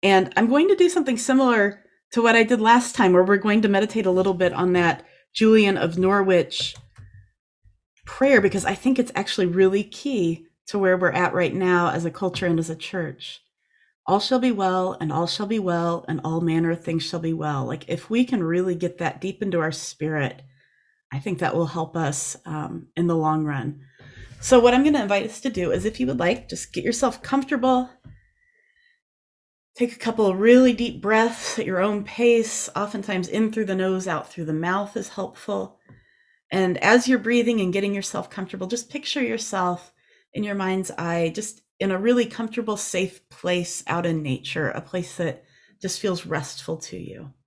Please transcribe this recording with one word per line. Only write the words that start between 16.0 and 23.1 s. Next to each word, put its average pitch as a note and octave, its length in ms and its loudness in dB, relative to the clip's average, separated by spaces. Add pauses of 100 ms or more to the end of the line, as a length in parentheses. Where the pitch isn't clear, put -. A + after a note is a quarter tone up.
and D#3+ 160 -4
all D#3+ 180 -2
manner E3 300 0
of E3 120 -6
things E3 200 -4
shall - 160 -6
be E3 140 -4
well." D3+ 320 -4
Like, - 220 -8
if - 220 -8
we A#3+ 160 2
can A#3+ 160 -2
really F3 320 0
get F3 240 -4
that - 240 -6
deep F#3+ 220 -6
into F3+ 160 -2
our D#3+ 120 -2
spirit, D#3 720 -6 (680)
I C#3 100 -8
think F#3+ 200 -6
that - 160 -2
will E3 120 0
help D#3+ 280 -6
us, D3 400 -4 (100)
um, D#3 420 -10 (100)
in E3+ 100 0
the E3 80 2